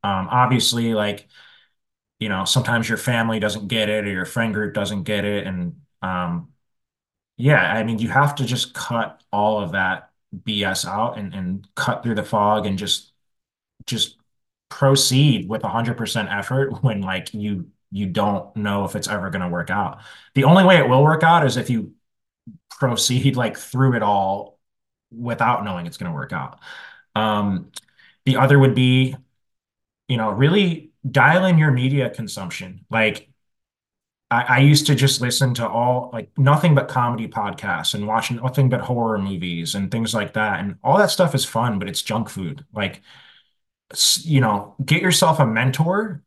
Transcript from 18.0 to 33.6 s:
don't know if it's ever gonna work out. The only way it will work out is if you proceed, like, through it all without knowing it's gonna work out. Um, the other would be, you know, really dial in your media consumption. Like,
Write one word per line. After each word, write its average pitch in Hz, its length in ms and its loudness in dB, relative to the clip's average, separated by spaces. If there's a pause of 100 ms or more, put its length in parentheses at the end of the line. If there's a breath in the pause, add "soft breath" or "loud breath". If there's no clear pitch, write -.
don't 98 480 -4
know 104 300 -2
if - 100 -8
it's - 140 -6
ever 196 220 -6
gonna 185 180 -4
work 87 220 -6
out. 95 320 -4 (320 loud breath)
The 135 100 2
only 180 180 8
way 185 140 8
it 135 120 4
will 131 140 6
work 156 220 4
out 165 200 6
is 123 120 0
if 120 120 -4
you 113 260 -4 (840)
proceed, 127 560 0
like, 117 220 -2
through 131 400 0
it 110 80 0
all 98 540 -2 (520)
without 117 540 -2
knowing 87 220 -8
it's 82 100 -14
gonna 87 180 -8
work 65 180 -10
out. 71 280 -10 (560 loud breath)
Um, 104 560 -2 (520 soft breath)
the 131 120 2
other 131 200 6
would 135 200 6
be, 127 400 2 (880)
you 123 100 -2
know, 110 140 -2
really 165 600 2 (180)
dial 156 360 4
in 175 120 6
your 156 140 4
media 127 360 0
consumption. 92 800 -12
Like, 110 400 -2 (1000)